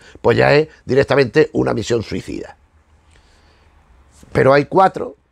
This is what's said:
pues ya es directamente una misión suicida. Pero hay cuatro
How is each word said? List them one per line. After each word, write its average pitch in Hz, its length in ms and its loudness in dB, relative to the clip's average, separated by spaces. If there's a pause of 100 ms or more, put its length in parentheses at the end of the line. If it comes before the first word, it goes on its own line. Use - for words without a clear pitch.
(200)
pues 117 160 2
ya 127 200 2
es 151 140 0 (140)
directamente 131 720 0
una 127 220 -2
misión 113 260 -4
suicida. - 560 -12 (1700)
Pero 131 200 2
hay 143 140 2
cuatro - 500 -2 (160)